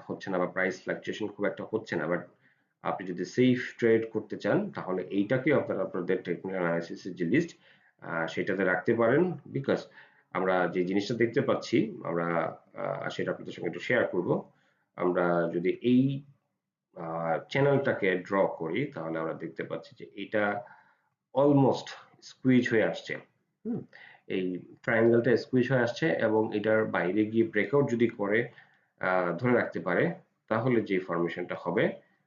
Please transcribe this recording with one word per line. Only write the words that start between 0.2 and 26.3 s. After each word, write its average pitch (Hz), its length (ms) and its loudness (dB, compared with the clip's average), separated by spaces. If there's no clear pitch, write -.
না 95 80 0
বা 90 80 2
প্রাইস 92 380 -2
ফ্লাকচুয়েশন 92 440 -6
খুব 101 180 -6
একটা 95 260 -4
হচ্ছে 110 240 -4
না, 78 120 -2
but 87 120 0
আপনি - 240 -4
যদি 90 180 -6
সেফ 127 520 2
ট্রেড 113 340 4
করতে 104 260 -6
চান, 160 340 0
তাহলে 90 320 -4
এইটাকে 127 500 0
আপনারা 95 300 0
আপনাদের 92 400 -2
টেকনিক্যাল 92 400 -4
অ্যানালিসিসের 85 520 -4
যে 90 100 -2
লিস্ট, 92 320 0
আহ, 82 260 -4
সেটাতে 95 360 -2
রাখতে 92 300 2
পারেন। 135 400 2
Because 139 280 -2
আমরা 92 340 2
যে 90 180 0
জিনিসটা 101 280 0
দেখতে 117 280 2
পাচ্ছি, 123 640 0
আমরা, 85 540 -2
আহ, 95 360 -6
সেটা 90 220 -4
আপনাদের 90 220 -10
সঙ্গে 92 140 -8
একটু 85 120 -6
শেয়ার 113 280 2
করব। 117 420 -2
আমরা 87 580 2
যদি 87 160 -2
এই, 131 540 2
আহ, 82 440 -2
চ্যানেলটাকে 135 680 2
ড্র 95 320 2
করি, 85 480 -4
তাহলে 80 240 -6
আমরা 80 140 -4
দেখতে 80 300 -10
পাচ্ছি - 360 -10
যে - 60 -16
এটা 104 460 -2
almost 139 540 4
স্কুইজ 127 500 2
হয়ে 110 120 6
আসছে। 85 320 -4
হুম? 214 160 -4
এই 92 320 -4
ট্রায়াঙ্গেলটা 113 540 4
স্কুইজ 123 340 2
হয়ে 127 100 4
আসছে 117 280 0
এবং 110 460 2